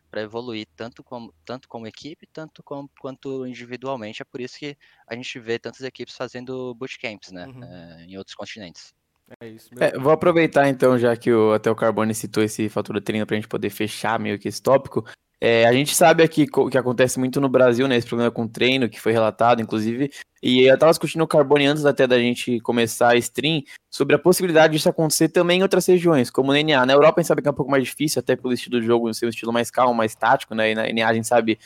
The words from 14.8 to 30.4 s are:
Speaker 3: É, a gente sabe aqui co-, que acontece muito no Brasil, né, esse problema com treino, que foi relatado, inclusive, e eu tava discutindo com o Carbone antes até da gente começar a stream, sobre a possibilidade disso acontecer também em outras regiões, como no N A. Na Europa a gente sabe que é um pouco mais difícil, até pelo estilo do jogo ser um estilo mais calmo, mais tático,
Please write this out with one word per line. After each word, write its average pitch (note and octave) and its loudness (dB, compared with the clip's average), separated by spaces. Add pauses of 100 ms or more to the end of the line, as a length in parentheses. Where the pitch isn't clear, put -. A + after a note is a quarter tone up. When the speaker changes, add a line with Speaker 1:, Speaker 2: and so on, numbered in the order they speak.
Speaker 3:
É, A#2 4
a A#2 4
gente C#3 0
sabe E3 4
aqui D#3 2
co-, B2+ 0
que C3+ 0
acontece B2 0
muito B2+ -2
no C#3 0
Brasil, B2+ 4
né, B2+ 0
esse A#2 -2
problema A#2 -2
com A#2 -6
treino, B2 0
que - -12
foi A2 -2
relatado, A2+ 2
inclusive, A2+ -4 (320)
e B2+ 4
eu C3 6
tava D#3+ 6
discutindo E3 -4
com D#3+ 2
o D#3 -6
Carbone C#3+ 2
antes D3 0
até C#3 2
da B2 2
gente A#2+ -2
começar A#2+ 0
a A#2+ 4
stream, C3 -2 (280)
sobre C#3+ 0
a - 0
possibilidade E3 4
disso D#3 0
acontecer D#3+ 0
também F3 2
em F#3 2
outras F#3 2
regiões, E3+ 2
como C3+ 0
no C#3 4
N D#3 2
A. B2+ 4
Na C3+ 4
Europa D3+ 6
a - 0
gente D#3 -4
sabe D3 0
que C#3 -2
é - 0
um C3+ -4
pouco C3+ -6
mais C3+ 2
difícil, D3 -4
até B2+ 0
pelo B2 -4
estilo A#2+ -4
do A2+ -4
jogo A#2 0
ser A#2+ -6
um - 0
estilo A2+ -6
mais A#2 -2
calmo, B2 0
mais A2+ -2
tático, A#2+ 0